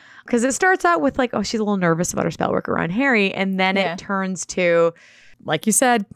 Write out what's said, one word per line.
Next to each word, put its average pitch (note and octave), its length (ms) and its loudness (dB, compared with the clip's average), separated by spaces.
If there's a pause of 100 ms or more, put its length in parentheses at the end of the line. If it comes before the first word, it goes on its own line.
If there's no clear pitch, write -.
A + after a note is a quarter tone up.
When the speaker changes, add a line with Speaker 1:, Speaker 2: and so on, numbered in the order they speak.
(260)
Speaker 1:
'cause A#3 180 0
it C4 100 0
starts F#4 300 2
out E4+ 160 2
with, C#4 180 -2
like, B3+ 140 0
oh, G#3+ 100 -2
she's G#3+ 180 -4
a G#3+ 40 -2
little G#3 120 0
nervous F3 360 0
about - 120 -2
her E3 60 -2
spell - 220 -2
worker - 260 -2
on E3 120 -2
Harry, A3 440 2
and F#3+ 240 -2
then F#3+ 180 0
Speaker 2:
Yeah. F3+ 180 0
Speaker 1:
it F#3+ 40 -10
turns F#3+ 480 -6
to, E3+ 480 2 (500)
like D#3 220 -4
you G#3+ 60 4
said, A#3+ 420 2